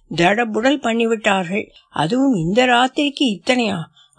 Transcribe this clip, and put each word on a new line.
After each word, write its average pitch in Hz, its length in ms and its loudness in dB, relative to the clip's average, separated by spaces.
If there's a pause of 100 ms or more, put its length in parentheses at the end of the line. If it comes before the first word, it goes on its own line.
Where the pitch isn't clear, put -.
(100)
தடபுடல் 214 720 0
பண்ணிவிட்டார்கள். 220 840 -2 (260)
அதுவும் 247 440 0
இந்த 196 320 0
ராத்திரிக்கு 262 600 0
இத்தனையா? 214 520 -2 (400)